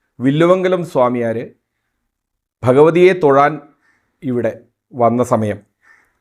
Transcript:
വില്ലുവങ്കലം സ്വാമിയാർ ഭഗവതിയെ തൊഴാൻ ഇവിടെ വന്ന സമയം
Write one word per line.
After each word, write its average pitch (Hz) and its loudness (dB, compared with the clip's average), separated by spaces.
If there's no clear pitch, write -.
വില്ലുവങ്കലം 175 0
സ്വാമിയാർ 120 -2
ഭഗവതിയെ 160 4
തൊഴാൻ 147 2
ഇവിടെ 117 -4
വന്ന 117 0
സമയം 110 -4